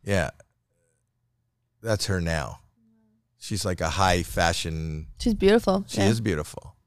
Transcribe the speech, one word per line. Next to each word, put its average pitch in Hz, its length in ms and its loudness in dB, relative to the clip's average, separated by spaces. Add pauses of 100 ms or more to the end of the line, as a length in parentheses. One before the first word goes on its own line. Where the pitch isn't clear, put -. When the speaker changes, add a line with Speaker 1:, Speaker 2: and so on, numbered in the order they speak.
Speaker 1:
Yeah. 92 260 0 (1500)
That's 110 260 0
her 92 140 0
now. 80 380 -2 (760)
She's, - 280 -6
like, 92 160 -2
a 82 80 0
high 90 340 2
fashion 80 840 -2 (120)
Speaker 2:
She's 233 140 0
beautiful. 196 540 2
Speaker 1:
She - 120 -6
Speaker 2:
Yeah. 98 100 4
Speaker 1:
is 113 120 2
beautiful. 82 540 -4 (120)